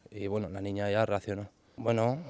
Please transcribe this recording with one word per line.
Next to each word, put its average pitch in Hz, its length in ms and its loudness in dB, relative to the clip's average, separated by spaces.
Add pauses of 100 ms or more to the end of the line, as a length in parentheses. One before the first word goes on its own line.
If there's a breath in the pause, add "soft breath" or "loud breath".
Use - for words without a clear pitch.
Y, 104 180 -6
bueno, 98 220 -2
la 98 120 -8
niña 101 280 -2
ya 107 160 4
reaccionó. 101 440 -2 (280)
Bueno, 117 420 2 (100)